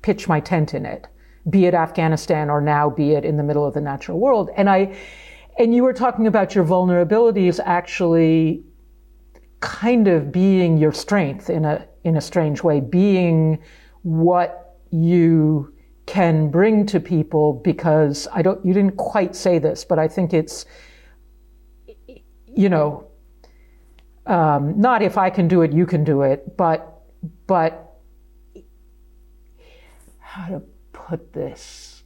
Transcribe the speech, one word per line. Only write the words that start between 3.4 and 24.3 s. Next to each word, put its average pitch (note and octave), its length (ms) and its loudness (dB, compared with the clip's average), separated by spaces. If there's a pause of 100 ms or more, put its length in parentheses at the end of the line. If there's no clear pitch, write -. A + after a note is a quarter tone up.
middle D3 220 -2
of C#3 80 -4
the D3 80 -4
natural D3 380 -8
world. A#3 360 0
And G3+ 140 2
I, G3 260 0 (640)
and A#3 160 2
you B3 100 4
were B3+ 100 2
talking A#3 340 0
about G3+ 260 0
your G3 100 2
vulnerabilities F3+ 1000 2
actually E3 960 0 (960)
kind A3+ 480 0
of D3+ 240 2
being F3+ 460 2
your D3+ 140 4
strength E3 580 -4
in D#3+ 160 -2
a, D3+ 220 -4 (160)
in E3 120 0
a D3 60 0
strange D#3 400 -2
way, D3+ 180 2
being E3 760 2 (460)
what F3 760 -2 (140)
you E3 840 2 (320)
can D#3+ 440 0
bring G#3 360 2
to F#3+ 140 -2
people, D3+ 540 0
because D3+ 800 0
I F3 120 -2
don't, F#3+ 200 -2
you F#3 100 0
didn't G3 240 0
quite F#3 380 -4
say F3 220 0
this, E3 260 -4
but E3+ 140 -2
I D#3+ 100 0
think E3+ 260 -2
it's, D#3+ 320 -4 (1800)
you G#3+ 240 0
know, D3 380 -2 (1200)
um, D#3 520 0